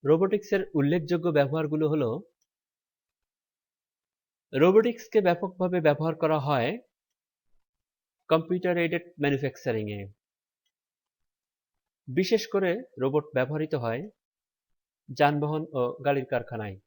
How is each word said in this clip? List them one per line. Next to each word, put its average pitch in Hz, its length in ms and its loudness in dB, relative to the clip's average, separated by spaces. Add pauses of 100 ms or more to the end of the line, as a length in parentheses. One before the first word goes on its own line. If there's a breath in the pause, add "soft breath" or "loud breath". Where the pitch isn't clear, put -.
রোবোটিক্সের 190 580 2 (120)
উল্লেখযোগ্য 160 540 0 (100)
ব্যবহারগুলো 151 520 0
হলো, 147 200 0 (2500)
রোবোটিক্সকে 214 680 4
ব্যাপকভাবে 180 600 -2
ব্যবহার 156 340 2
করা 156 240 0
হয় 135 300 0 (1600)
কম্পিউটার 175 480 0
এইডেড 170 280 -2 (140)
ম্যানুফ্যাকচারিংয়ে। 127 840 -2 (2000)
বিশেষ 185 400 0
করে 190 240 0 (260)
রোবট 139 360 0
ব্যবহৃত 151 420 -2
হয় 120 280 -4 (1040)
যানবাহন 147 540 0 (160)
ও - 20 2 (220)
গাড়ির 139 260 0
কারখানায়। 113 460 -6 (120)